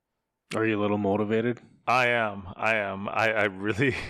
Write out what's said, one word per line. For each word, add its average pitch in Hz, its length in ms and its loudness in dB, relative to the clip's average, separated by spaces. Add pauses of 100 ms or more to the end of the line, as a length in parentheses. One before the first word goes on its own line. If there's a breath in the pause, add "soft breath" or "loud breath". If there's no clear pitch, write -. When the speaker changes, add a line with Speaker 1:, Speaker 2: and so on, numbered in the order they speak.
(560)
Speaker 1:
Are 110 100 0
you 110 120 0
a - 20 -2
little 104 180 2
motivated? 107 600 0 (260)
Speaker 2:
I 123 220 2
am. 107 360 0 (120)
I 110 200 0
am. 98 320 -4
I, 110 240 2
I 107 120 2
really 104 500 0 (160)